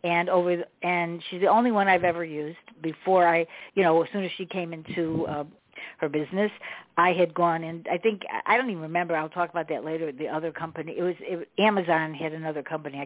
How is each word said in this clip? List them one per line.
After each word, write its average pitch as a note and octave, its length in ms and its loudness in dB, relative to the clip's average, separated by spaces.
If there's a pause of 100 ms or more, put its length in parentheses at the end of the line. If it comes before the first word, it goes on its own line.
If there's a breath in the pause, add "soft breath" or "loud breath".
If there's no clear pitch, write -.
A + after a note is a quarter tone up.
And F3 260 2
over, F3+ 280 4
the, - 300 -8
and E3+ 440 -2
she's F3+ 100 -4
the G3 60 4
only A#3 240 6
one G3 160 4
I've F#3 160 4
ever E3+ 200 0
used D3+ 360 -6 (240)
before F3 440 4
I, E3 200 4 (260 loud breath)
you G3 80 2
know, E3 220 6
as D#3 100 -4
soon G3 100 -2
as F3 140 -4
she F#3 80 -6
came E3+ 280 -6
into, D#3+ 520 -2
uh, D3 180 -4 (540 loud breath)
her D#3 120 -2
business, F3+ 420 -2 (460 loud breath)
I F3+ 160 4
had E3+ 200 2
gone E3 300 2
and E3 280 -10
I F3 60 0
think, G#3 240 0 (240)
I A3 120 4
don't B3+ 120 0
even E3 140 -4
remember, E3+ 320 -2
I'll D#3 140 -2
talk F3 200 -2
about D#3+ 200 -4
that C3 140 -4
later, D#3+ 280 -4
the C3+ 160 -8
other D#3 240 -4
company. D#3+ 440 -10
It - 60 -4
was, F3 200 -2
it, E3+ 360 -8
Amazon E3+ 560 2
had D#3 200 -6
another D#3 280 -6
company, D3 380 -8
I C#3 60 -8